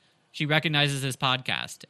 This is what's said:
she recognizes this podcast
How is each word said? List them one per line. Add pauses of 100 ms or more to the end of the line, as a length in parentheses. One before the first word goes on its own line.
(300)
she
recognizes
this
podcast